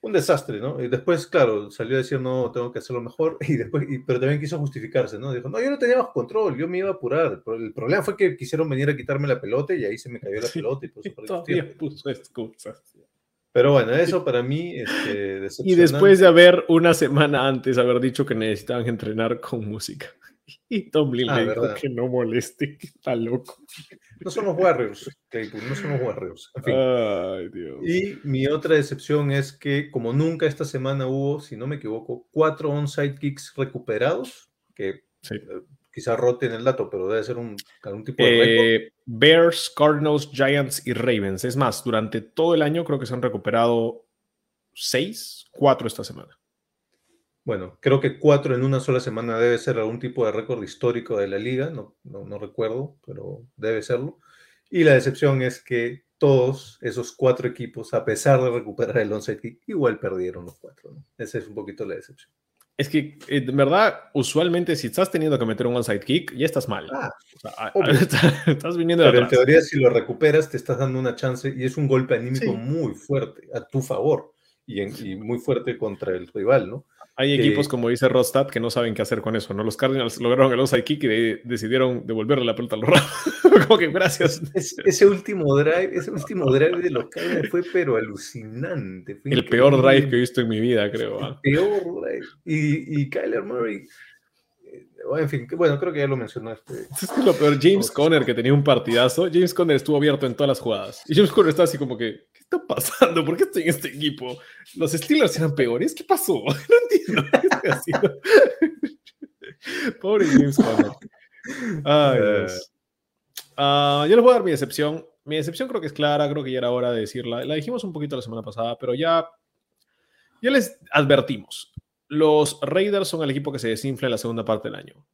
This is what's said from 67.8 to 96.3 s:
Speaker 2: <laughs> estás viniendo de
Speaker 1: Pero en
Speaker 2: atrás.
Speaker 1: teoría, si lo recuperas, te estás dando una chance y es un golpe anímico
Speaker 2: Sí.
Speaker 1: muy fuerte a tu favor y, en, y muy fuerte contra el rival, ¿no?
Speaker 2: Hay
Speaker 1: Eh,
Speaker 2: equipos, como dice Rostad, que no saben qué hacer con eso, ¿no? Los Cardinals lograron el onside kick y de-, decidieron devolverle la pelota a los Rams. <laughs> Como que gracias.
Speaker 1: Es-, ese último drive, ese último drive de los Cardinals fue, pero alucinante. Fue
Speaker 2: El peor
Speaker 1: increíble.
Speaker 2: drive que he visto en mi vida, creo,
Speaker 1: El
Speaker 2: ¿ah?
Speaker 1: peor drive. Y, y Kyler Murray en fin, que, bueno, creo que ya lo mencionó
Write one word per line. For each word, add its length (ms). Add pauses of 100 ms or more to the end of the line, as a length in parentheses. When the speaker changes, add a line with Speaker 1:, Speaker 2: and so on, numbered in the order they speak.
Speaker 2:
<laughs> 540
estás 300
viniendo 260
de 60
Speaker 1:
Pero 100
en 60
Speaker 2:
atrás. 200
Speaker 1:
teoría, 160
si 180
lo 100
recuperas, 600
te 60
estás 240
dando 180
una 180
chance 400
y 100
es 100
un 140
golpe 260
anímico 380
Speaker 2:
Sí. 40
Speaker 1:
muy 380
fuerte 580
a 140
tu 140
favor 520 (320)
y, 140
en, 140 (120)
y 120
muy 220
fuerte 380
contra 380
el 140
rival, 400
¿no? 160 (300)
Speaker 2:
Hay 180
Speaker 1:
Eh, 20
Speaker 2:
equipos, 320
como 220
dice 200
Rostad, 380
que 120
no 120
saben 240
qué 80
hacer 180
con 140
eso, 180
¿no? 100
Los 140
Cardinals 420
lograron 320
el 80
onside 240
kick 200
y 40
de-, 360
decidieron 640
devolverle 360
la 120
pelota 200
a 40
los 100
Rams. 140 (400)
<laughs> 240
Como 100
que 120
gracias. 520 (140)
Speaker 1:
Es-, 280
ese 220
último 500
drive, 400
ese 140
último 420
drive 300
de 80
los 200
Cardinals 400
fue, 120 (100)
pero 260
alucinante. 1200
Fue 140
Speaker 2:
El 140
peor 280
Speaker 1:
increíble. 260
Speaker 2:
drive 100
que 60
he 60
visto 200
en 80
mi 100
vida, 320
creo, 280
Speaker 1:
El 60
Speaker 2:
¿ah? 180
Speaker 1:
peor 400 (180)
drive. 240 (200)
Y, 560
y 100
Kyler 320
Murray 420 (1300)
en 120
fin, 180
que, 80
bueno, 240
creo 140
que 60
ya 80
lo 100
mencionó 340